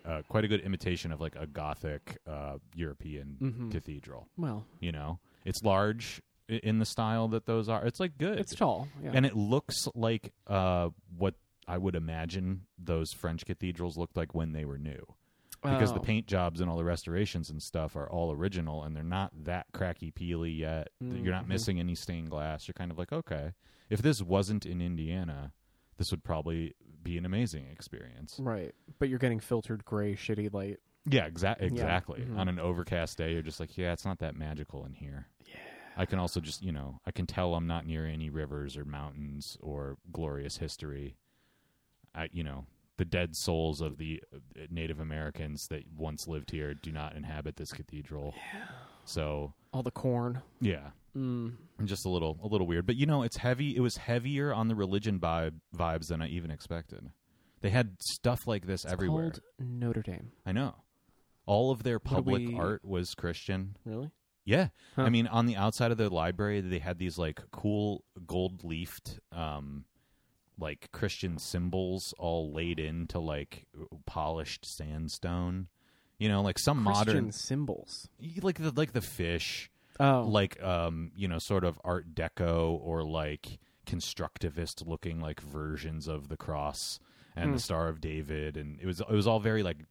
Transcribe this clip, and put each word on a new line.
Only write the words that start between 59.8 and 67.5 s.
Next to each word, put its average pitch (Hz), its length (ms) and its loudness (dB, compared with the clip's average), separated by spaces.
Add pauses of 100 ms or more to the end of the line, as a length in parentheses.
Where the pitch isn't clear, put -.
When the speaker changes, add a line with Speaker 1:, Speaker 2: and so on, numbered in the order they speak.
Speaker 2:
Dame. 92 280 -8 (140)
Speaker 1:
I 95 60 0
know. 127 240 2 (720)
All 117 240 6
of 117 100 0
their 120 140 2
Speaker 2:
What 107 80 -2
do - 120 -6
Speaker 1:
public 123 340 4
Speaker 2:
we 120 60 -2
Speaker 1:
art 98 300 0
was 90 300 0
Christian. 95 600 -2 (100)
Speaker 2:
Really? 117 260 -6 (340)
Speaker 1:
Yeah. 110 220 6 (280)
Speaker 2:
Huh. - 60 6
Speaker 1:
I 117 80 8
mean, 117 160 8
on 117 220 6
the 117 80 4
outside 113 360 4
of 113 60 4
the 107 140 4
library, 90 500 2
they 90 180 0
had 87 200 -2
these, 90 180 0
like, 80 320 0
cool 104 540 0 (240)